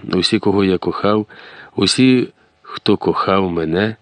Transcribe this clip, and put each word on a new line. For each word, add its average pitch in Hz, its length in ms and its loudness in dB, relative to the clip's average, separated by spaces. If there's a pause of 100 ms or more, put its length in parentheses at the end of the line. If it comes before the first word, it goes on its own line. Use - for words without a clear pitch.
(140)
Усі, 92 260 0
кого 101 240 2
я 92 140 2
кохав, 104 500 -2 (480)
усі, 127 520 2 (340)
хто - 360 -2
кохав 95 540 0
мене. 85 500 -2